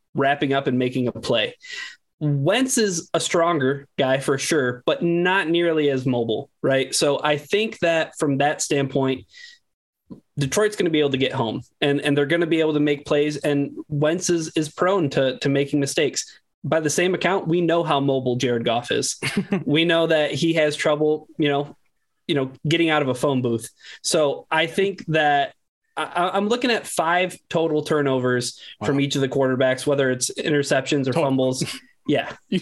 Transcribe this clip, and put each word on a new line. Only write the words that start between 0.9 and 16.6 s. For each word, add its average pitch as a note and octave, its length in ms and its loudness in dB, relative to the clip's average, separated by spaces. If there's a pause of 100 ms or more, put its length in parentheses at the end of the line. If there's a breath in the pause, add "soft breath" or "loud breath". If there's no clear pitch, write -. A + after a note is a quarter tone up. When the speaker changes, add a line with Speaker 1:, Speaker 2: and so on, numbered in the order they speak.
Speaker 1:
a A2+ 60 -4
play. A2+ 420 -2 (640 loud breath)
Wentz D#3+ 580 0
is G3 360 -2
a E3 80 0
stronger D3 680 0 (100)
guy C3+ 220 2
for C#3 180 0
sure, C3 480 -2
but - 160 0
not F3 460 2
nearly E3 420 2
as C3 160 -2
mobile, A#2 440 -2 (120)
right? C3+ 320 0
So C#3+ 300 2
I D3+ 140 2
think G#3 420 -2
that E3 400 0
from C#3 200 0
that C#3+ 220 0
standpoint, C3+ 640 0 (1120 loud breath)
Detroit's G#3 380 0
gonna F3+ 140 0
be D#3 100 2
able C#3+ 120 2
to C3+ 60 0
get C3 140 0
home B2 300 -2 (180)
and, C#3+ 220 2
and C#3+ 160 2
they're C#3+ 80 2
gonna E3 220 0
be D#3+ 120 2
able D#3 140 2
to D3 60 0
make D3 260 0
plays, D3 320 0
and C#3+ 340 0 (160)
Wentz D#3 420 0
is, D#3+ 260 -2
is D#3 140 -2
prone F3+ 420 0
to, C3 280 0
to C#3+ 100 -2
making C#3 300 0
mistakes. C#3 600 -2 (240)